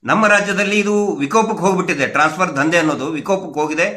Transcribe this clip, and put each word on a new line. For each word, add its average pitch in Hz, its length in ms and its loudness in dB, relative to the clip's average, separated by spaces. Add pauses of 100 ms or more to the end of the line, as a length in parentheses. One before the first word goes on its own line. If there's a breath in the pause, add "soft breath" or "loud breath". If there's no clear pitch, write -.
ನಮ್ಮ 190 220 0
ರಾಜ್ಯದಲ್ಲಿ 202 520 0
ಇದು 208 280 0
ವಿಕೋಪಕ್ಕೆ 196 520 0
ಹೋಗ್ಬಿಟ್ಟಿದೆ, 175 480 0
ಟ್ರಾನ್ಸ್‌ಫರ್ 156 500 0
ದಂಧೆ 160 220 2
ಅನ್ನೋದು 143 280 0
ವಿಕೋಪಕ್ಕೆ 160 540 -4
ಹೋಗಿದೆ. 156 260 0 (100)